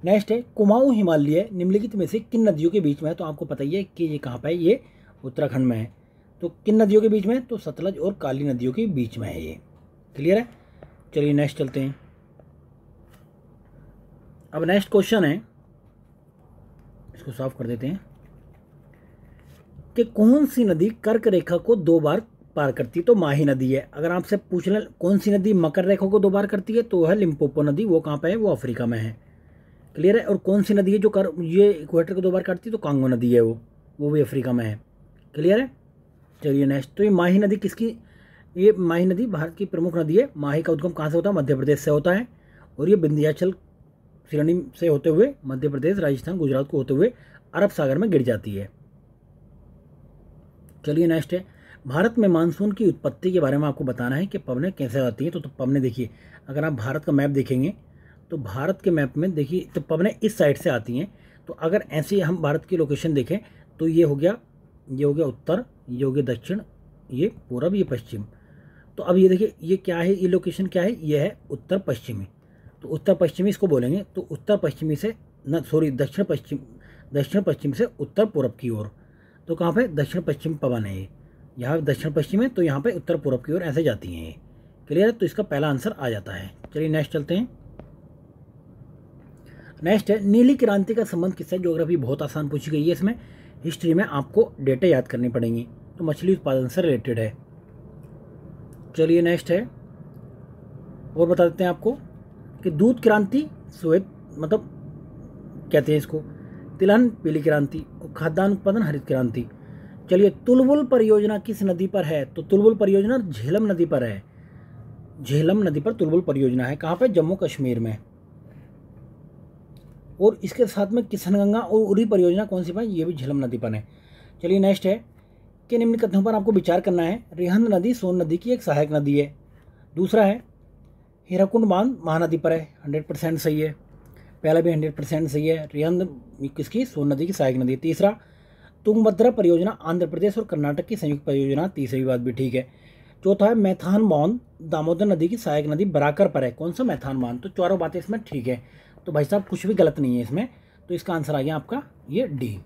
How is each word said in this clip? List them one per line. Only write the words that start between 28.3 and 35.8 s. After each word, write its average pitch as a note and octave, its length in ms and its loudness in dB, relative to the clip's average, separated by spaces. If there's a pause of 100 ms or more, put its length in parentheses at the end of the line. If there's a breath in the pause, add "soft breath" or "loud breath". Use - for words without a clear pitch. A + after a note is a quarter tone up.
वो G#3 160 0
अफ्रीका B2 340 -4
में A#2 140 -2
है। A2 180 -6 (800 soft breath)
Clear F#3+ 220 4
है? A3 80 0
और G3+ 120 0
कौन G3 260 2
सी G#3+ 100 0
नदी G3 180 4
है G#3 60 4
जो G#3 120 4
कर-, F#3+ 300 0
ये F#3 320 4
equator E3 420 0
को F#3 80 -4
दो F3+ 100 2
बार F#3 120 0
काटती F#3 260 -6
है? - 20 -6
तो A3 60 -6
कांगो C#3+ 300 0
नदी A#2+ 260 2
है A#2+ 80 8
वो, A2+ 180 2 (400)
वो D3 100 -2
भी D3 120 2
अफ्रीका C3 300 -2
में A#2+ 140 0
है। G#2+ 140 -6 (560)
Clear F3+ 240 2
है? C4 120 -4 (720)